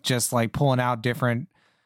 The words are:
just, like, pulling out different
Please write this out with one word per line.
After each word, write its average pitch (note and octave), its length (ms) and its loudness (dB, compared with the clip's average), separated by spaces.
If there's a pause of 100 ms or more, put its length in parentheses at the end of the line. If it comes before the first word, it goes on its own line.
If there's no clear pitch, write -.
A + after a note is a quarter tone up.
just, B2 300 0
like, A#2 200 0
pulling C3 280 2
out B2 220 -2
different A#2+ 460 -2 (380)